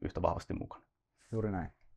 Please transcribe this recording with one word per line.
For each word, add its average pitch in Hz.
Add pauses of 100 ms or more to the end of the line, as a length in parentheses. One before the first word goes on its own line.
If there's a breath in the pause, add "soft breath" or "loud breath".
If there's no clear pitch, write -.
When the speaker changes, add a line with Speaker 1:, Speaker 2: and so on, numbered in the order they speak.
Speaker 1:
yhtä -
vahvasti -
mukana. - (480)
Speaker 2:
Juuri 107
näin. 85 (260)